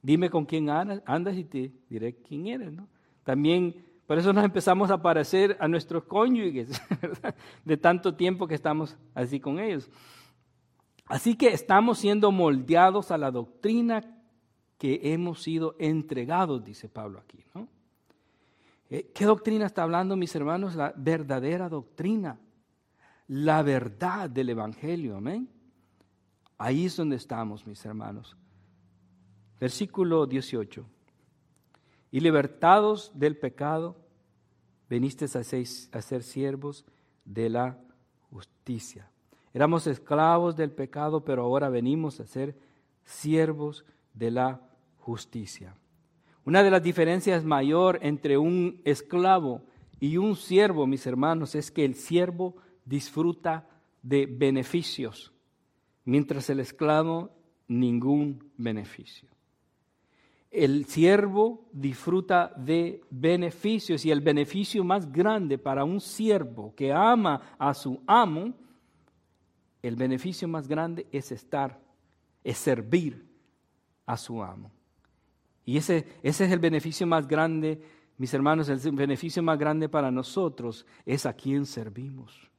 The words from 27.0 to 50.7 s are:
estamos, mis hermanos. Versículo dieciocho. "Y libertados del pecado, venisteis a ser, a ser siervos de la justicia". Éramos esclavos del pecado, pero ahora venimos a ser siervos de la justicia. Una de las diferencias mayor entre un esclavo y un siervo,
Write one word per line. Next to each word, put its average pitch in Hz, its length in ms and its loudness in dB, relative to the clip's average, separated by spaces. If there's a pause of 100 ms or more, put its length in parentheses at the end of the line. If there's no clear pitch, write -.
estamos, 113 500 -10
mis 104 180 -18
hermanos. 107 520 -12 (1200)
Versículo 165 680 0
dieciocho. 120 600 -6 (1200)
"Y 131 100 -2
libertados 180 920 4
del 147 220 0
pecado, 156 600 -6 (920)
venisteis 135 460 -4
a 123 100 -4
ser, 123 220 -6 (260)
a 113 100 -8
ser 123 200 -8
siervos 135 640 -8 (400)
de 113 240 -4
la 123 300 -2 (520)
justicia". 107 800 -14 (440)
Éramos 156 320 2
esclavos 165 680 2
del 151 160 -2
pecado, 147 540 -4
pero 127 180 -2
ahora 135 280 2
venimos 135 500 -2
a 110 60 -14
ser 139 280 -8 (500)
siervos 151 840 -2 (260)
de 113 180 -4
la 127 300 0 (380)
justicia. 107 760 -12 (720)
Una 180 180 8
de 196 80 8
las 185 120 8
diferencias 175 600 2
mayor 156 600 2
entre 143 340 0
un 175 480 0
esclavo 160 800 2 (360)
y 156 200 0
un 202 180 0
siervo, 180 500 4